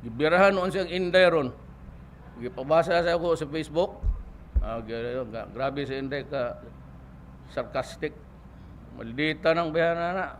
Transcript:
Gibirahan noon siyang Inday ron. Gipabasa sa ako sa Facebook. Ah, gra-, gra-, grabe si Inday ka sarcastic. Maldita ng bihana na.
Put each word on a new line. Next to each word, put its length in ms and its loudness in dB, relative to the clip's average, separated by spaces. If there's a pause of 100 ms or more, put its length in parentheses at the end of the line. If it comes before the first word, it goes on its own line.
Gibirahan 560 4
noon 160 0
siyang 160 -2
Inday 400 6
ron. 240 2 (880)
Gipabasa 640 4
sa 80 2
ako 240 2
sa 80 -4
Facebook. 560 -2 (560)
Ah, 240 0
gra-, 480 -4
gra-, 240 -8
grabe 320 -2
si 80 -4
Inday 320 -4
ka 320 -4 (960)
sarcastic. 640 -6 (800)
Maldita 560 0
ng 160 2
bihana 420 2
na. 140 -2 (140)